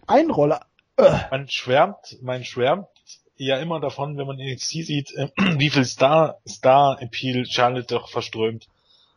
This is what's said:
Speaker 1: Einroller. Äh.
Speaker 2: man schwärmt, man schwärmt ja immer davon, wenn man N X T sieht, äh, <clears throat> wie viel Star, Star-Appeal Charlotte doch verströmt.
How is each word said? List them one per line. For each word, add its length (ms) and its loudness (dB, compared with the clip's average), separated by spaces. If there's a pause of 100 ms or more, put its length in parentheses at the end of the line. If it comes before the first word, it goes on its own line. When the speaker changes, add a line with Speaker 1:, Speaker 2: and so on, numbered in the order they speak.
Speaker 1:
Einroller. 580 2 (300)
Äh. 160 8 (180)
Speaker 2:
man 200 -6
schwärmt, 720 0
man 240 -8
schwärmt 420 -2 (480)
ja 240 -2
immer 220 -6
davon, 360 -6
wenn 100 -8
man 120 -10
N 80 -10
X 220 -8
T 120 -8
sieht, 320 -6
äh, 140 -4 (100)
<clears throat> 220 0
wie 100 2
viel 160 2
Star, 640 2
Star-Appeal 960 2
Charlotte 480 0
doch 160 -4
verströmt. 580 -6 (500)